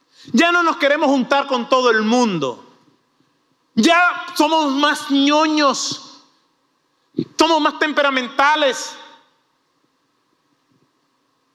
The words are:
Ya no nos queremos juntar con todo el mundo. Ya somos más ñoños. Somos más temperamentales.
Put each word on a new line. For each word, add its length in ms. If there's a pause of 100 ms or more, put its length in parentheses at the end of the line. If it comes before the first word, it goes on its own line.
(320)
Ya 180
no 120
nos 140
queremos 320
juntar 380
con 220
todo 220
el 120
mundo. 640 (1080)
Ya 600
somos 380
más 380
ñoños. 1120 (1120)
Somos 220
más 180
temperamentales. 1160 (2500)